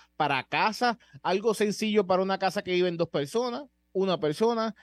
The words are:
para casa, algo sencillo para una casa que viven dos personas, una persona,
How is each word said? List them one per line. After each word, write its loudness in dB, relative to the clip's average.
para 0
casa, 0
algo 2
sencillo 0
para 2
una -2
casa -2
que -4
viven 2
dos 0
personas, -2
una 0
persona, 0